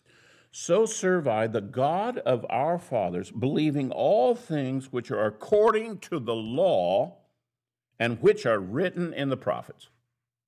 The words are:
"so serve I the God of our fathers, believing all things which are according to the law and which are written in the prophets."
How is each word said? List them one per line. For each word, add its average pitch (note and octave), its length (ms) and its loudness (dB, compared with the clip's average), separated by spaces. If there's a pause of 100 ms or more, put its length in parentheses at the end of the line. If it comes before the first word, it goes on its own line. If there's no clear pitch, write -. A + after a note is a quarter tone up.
(500)
"so G#3 360 0
serve F#3 420 0
I A2 180 2
the A2 140 -2
God D#3 600 -2
of A#2+ 280 0
our D#3+ 300 0
fathers, F#2+ 520 -4
believing C#3+ 600 0
all A3 420 4
things C3+ 580 -4
which B2 180 -4
are A2 160 0
according G#3+ 720 2
to - 180 -6
the A#2 180 -4
law A2+ 840 0 (800)
and A#2 220 -2
which G#3 260 2
are A2 140 2
written E3 520 -4
in C#3 160 -4
the C3+ 80 -2
prophets." - 540 -6 (580)